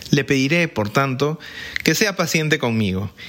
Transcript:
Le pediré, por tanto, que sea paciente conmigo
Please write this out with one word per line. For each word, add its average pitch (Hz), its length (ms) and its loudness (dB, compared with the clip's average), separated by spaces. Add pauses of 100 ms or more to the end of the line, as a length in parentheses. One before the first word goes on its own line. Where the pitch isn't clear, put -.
(100)
Le 139 140 4
pediré, 143 440 2
por 104 200 -2
tanto, 139 500 0 (460)
que 160 100 2
sea 202 220 2
paciente 156 420 0
conmigo 104 540 0 (160)